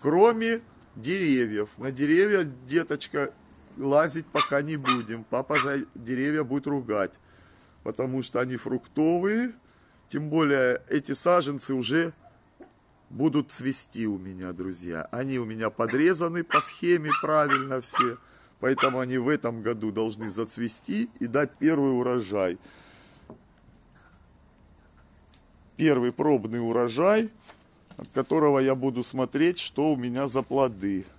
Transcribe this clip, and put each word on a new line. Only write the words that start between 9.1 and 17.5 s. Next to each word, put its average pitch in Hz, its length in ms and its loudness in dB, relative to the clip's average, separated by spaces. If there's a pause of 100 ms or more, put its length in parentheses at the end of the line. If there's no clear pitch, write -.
Тем 151 200 -6
более 139 600 2
эти 143 240 -2
саженцы 143 600 0
уже 139 380 0 (1000)
будут 143 420 0
цвести 123 560 -6
у 101 100 -2
меня, 92 340 -10
друзья. 87 600 -8
Они 131 280 -4
у 120 60 -4
меня 110 240 -4
подрезаны 165 760 0
по - 160 2
схеме 170 520 0 (100)
правильно 139 580 2